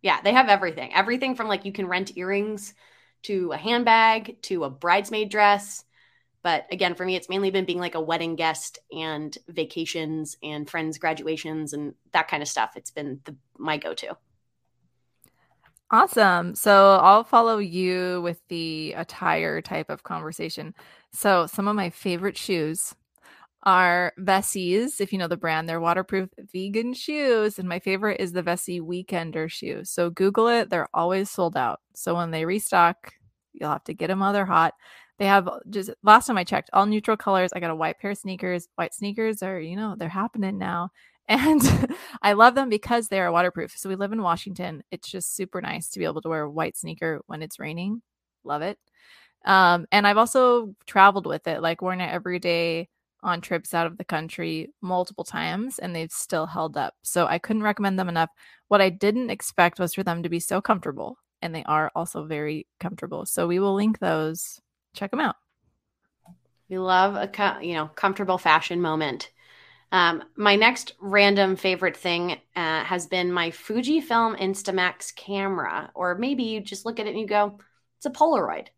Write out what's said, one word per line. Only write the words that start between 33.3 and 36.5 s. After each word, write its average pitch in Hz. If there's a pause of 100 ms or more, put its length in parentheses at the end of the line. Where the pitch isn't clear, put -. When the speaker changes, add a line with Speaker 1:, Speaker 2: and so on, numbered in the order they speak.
Speaker 2:
you'll 151
have 139
to -
get 165
'em 196
while 196
they're 202
hot. 170 (440)
They 196
have 196 (200)
just, 208 (120)
last 214
time 233
I 180
checked, 160